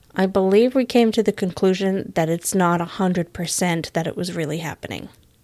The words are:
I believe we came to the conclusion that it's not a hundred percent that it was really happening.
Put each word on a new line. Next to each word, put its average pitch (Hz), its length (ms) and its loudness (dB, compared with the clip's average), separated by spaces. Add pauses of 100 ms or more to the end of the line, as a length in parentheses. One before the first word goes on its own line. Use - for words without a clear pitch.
(160)
I 190 100 4
believe 196 500 4
we 262 80 2
came 233 280 4
to 214 120 0
the 220 80 2
conclusion 190 840 0
that 160 140 0
it's 170 260 -4
not 175 260 2
a 170 40 -4
hundred 180 480 -2
percent 170 640 -4
that 165 120 -2
it - 100 -6
was 180 180 -6
really 160 240 -4
happening. - 500 -10 (340)